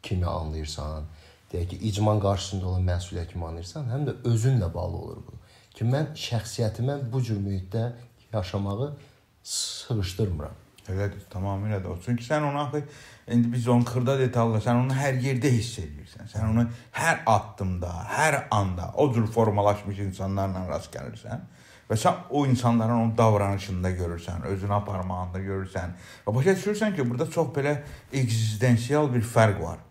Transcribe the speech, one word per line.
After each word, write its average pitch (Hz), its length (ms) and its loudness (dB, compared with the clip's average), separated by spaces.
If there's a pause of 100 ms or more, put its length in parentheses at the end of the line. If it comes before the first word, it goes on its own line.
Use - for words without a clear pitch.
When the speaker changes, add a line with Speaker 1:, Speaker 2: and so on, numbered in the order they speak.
Speaker 1:
kimi 90 220 0
anlayırsan, 78 800 -6 (460)
deyək 87 180 -4
ki, 90 80 -8
icman 107 420 2
qarşısında 98 480 0
olan 92 200 0
məsuliyyət 87 440 -2
kimi 85 140 -6
anlayırsan, 85 420 -10
həm 135 220 -2
də 104 60 -6 (120)
özünlə 113 460 4
bağlı 87 240 -4
olur - 300 -10
bu. - 100 -18 (360)
Ki, 113 120 -4
mən 139 280 0
şəxsiyyətimə 117 840 -2 (140)
bu 131 120 0
cür 110 180 -2
mühitdə 101 500 -2 (420)
yaşamağı 101 580 -2 (520)
sığışdırmıram. 92 1160 -4 (240)
Speaker 2:
Elədir, 98 480 -4
tamamilə 98 480 -2
də 92 80 -6
o. 87 160 -6
Çünki 117 240 -2
sən 151 160 0
onu 143 160 -2
axı, 147 220 -2 (500)
indi 120 220 4
biz 123 140 -2
onu 120 200 4
xırda 127 320 0
detalda, 117 400 2
sən 120 220 2
onu 131 120 2
hər 135 300 2
yerdə 135 320 2
hiss - 240 -2
edirsən. 73 480 -12
Sən 107 220 -2
onu 117 160 6 (340)
hər 156 260 2
addımda, 92 680 0 (260)
hər 147 240 4 (100)
anda 92 440 0
o 147 180 6
cür 110 140 4
formalaşmış 101 720 2 (100)
insanlarla 95 580 -2
rast - 260 -6
gəlirsən - 540 -10 (420)
və 113 100 2
sən - 300 2
o 143 160 2
insanların 117 540 4
onun 113 180 2
davranışında 98 720 2
görürsən, 87 520 -4
özünü 98 300 -2
aparmağında 92 680 -4
görürsən 95 560 -6 (320)
və 107 80 0
başa 185 240 6
düşürsən 208 360 0
ki, 127 140 0
burada 131 220 0
çox 165 240 2
belə 143 220 2 (340)
ekzistensial 120 1040 2
bir 120 100 2
fərq 104 380 4
var. 82 180 -6 (120)